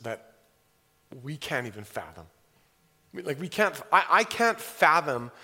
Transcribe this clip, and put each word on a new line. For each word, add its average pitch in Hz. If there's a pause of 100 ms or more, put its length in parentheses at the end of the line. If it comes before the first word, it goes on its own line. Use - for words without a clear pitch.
that 113 (880)
we 147
can't 131
even 104
fathom. 87 (880)
We, -
like, 139
we 180
can't, 202 (160)
I, 180
I 196
can't 226
fathom. 151 (120)